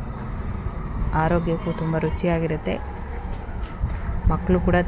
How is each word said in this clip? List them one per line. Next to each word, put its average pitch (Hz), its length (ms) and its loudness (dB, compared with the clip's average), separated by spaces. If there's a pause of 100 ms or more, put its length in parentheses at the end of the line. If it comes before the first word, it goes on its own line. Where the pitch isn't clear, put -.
(1120)
ಆರೋಗ್ಯಕ್ಕೂ 165 580 2
ತುಂಬ 160 260 0
ರುಚಿಯಾಗಿರುತ್ತೆ. 165 800 0 (1500)
ಮಕ್ಕಳು 180 300 4
ಕೂಡ 175 160 4 (120)